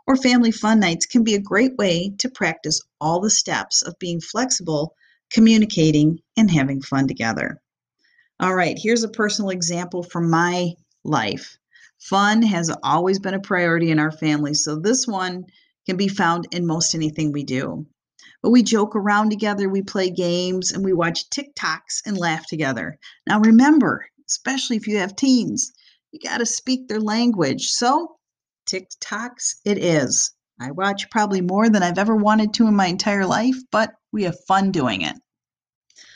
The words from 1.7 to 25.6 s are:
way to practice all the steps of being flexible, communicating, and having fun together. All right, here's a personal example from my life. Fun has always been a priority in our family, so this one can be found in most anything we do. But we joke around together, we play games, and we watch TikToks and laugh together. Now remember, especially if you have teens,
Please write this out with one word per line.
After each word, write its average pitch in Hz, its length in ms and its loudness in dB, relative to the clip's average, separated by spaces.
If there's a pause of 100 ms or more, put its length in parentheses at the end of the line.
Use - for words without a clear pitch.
way 190 400 0
to 254 120 -6
practice 165 520 -4 (180)
all 165 220 0
the 208 80 0
steps - 540 -2
of 175 160 -12
being 170 200 -6
flexible, 165 760 -4 (380)
communicating, 165 880 4 (160)
and 214 160 4
having 139 300 0
fun 135 260 0
together. 113 540 -4 (800)
All 185 160 -2
right, 175 220 0
here's 226 260 0
a 214 60 -6
personal 208 420 -2
example 175 520 -6
from 170 260 -2
my 175 420 0 (340)
life. 113 500 -4 (440)
Fun 208 420 2
has 170 300 0 (100)
always 175 380 0
been 190 160 -4
a 196 40 -6
priority 170 520 0
in 156 80 2
our 156 120 0
family, 151 440 -2
so 151 200 -4
this 208 320 0
one 185 380 -6 (400)
can 185 100 -4
be 196 120 0
found 175 440 0
in 175 140 -4
most 165 300 -2
anything 156 360 -4
we 143 120 -6
do. 143 420 -6 (560)
But - 80 0
we 240 140 6
joke 214 340 0
around 208 320 2
together, 208 400 -2
we 196 140 -2
play 190 260 -2
games, 180 640 -2
and 196 100 -4
we 190 80 0
watch 170 380 -2
TikToks - 760 -8
and 208 120 -4
laugh 165 300 -4
together. 151 500 -6 (300)
Now 214 120 2
remember, 226 640 6 (220)
especially 254 480 -4
if 208 120 -6
you 208 100 0
have 196 180 -4
teens, 208 560 0 (400)